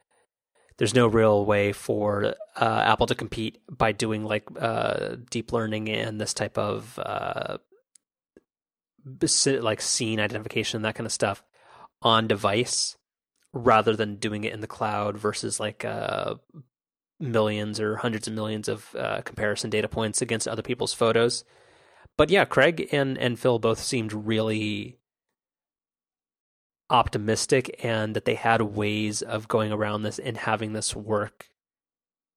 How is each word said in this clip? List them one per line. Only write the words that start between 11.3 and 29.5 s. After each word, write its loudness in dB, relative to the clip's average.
on 6
device, 0
rather 6
than -2
doing -4
it -4
in -10
the -10
cloud -4
versus, -2
like, -6
uh, -4
millions 0
or -2
hundreds -4
of -8
millions -6
of, -8
uh, -4
comparison -4
data 0
points -2
against -2
other -6
people's -4
photos. 2
But 6
yeah, 6
Craig 4
and, 0
and 0
Phil 4
both 2
seemed -2
really -2
optimistic 2
and -2
that -2
they 2
had 4
ways -2
of -6
going 2